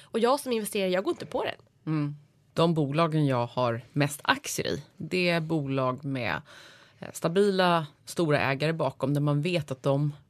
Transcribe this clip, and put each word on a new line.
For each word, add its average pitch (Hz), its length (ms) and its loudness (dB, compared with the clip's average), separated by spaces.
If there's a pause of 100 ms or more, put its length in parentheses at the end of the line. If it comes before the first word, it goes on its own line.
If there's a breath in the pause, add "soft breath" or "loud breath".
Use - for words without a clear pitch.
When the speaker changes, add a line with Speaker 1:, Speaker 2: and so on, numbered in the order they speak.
Speaker 1:
och - 160 -4
jag 254 200 4
som 262 120 -6
investerare, 208 380 -2
jag 185 140 0
går 349 80 -2
inte - 140 -6
på - 180 -4
det. - 120 -6 (300)
Speaker 2:
Mm. 147 300 -2 (380)
De 170 200 4
bolagen 156 520 2
jag 123 200 2
har 120 360 -2 (120)
mest 143 300 -2
aktier - 440 0
i, 110 160 -4 (140)
det 175 320 -2
är 170 100 2
bolag 135 680 -2
med, 120 360 -2 (580 loud breath)
eh, 50 140 -12
stabila, 180 760 2 (180)
stora 147 360 0
ägare 139 320 0
bakom, 139 400 -2
där 147 80 2
man 147 200 2
vet 170 300 -2
att - 120 -12
de 147 300 2 (160)